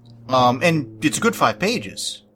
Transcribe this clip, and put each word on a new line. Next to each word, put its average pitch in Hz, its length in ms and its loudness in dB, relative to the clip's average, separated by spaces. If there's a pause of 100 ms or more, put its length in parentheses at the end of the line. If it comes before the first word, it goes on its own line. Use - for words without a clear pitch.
(280)
Um, 127 340 4
and 135 400 0
it's 147 140 0
a - 60 -6
good 226 120 2
five 120 240 0
pages. - 680 -6 (120)